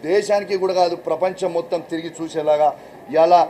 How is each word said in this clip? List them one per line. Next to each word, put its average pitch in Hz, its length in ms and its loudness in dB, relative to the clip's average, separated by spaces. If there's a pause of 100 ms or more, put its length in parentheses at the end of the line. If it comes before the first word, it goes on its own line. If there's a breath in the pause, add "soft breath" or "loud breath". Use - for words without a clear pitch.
(100)
దేశానికి 202 520 0
కూడా 185 180 -2
కాదు, 175 140 2 (140)
ప్రపంచం 180 500 -2
మొత్తం 170 220 -4 (100)
తిరిగి 165 280 -8
చూసేలాగా 151 500 0 (460 loud breath)
ఇలా 170 360 6